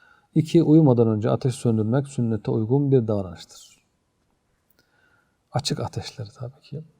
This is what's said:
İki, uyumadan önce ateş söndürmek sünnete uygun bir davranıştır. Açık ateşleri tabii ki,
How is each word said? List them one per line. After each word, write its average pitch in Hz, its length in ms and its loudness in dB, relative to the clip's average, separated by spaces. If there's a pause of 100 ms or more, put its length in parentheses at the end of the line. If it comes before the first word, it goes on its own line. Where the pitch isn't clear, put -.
(360)
İki, 160 280 2
uyumadan 135 440 6
önce 110 220 -2
ateş 127 260 -2
söndürmek 117 520 -2
sünnete 117 440 -4
uygun 127 400 -2
bir 123 160 2
davranıştır. - 800 -10 (1700)
Açık - 280 -6
ateşleri 110 500 -12
tabii - 320 -16
ki, 156 220 -16 (160)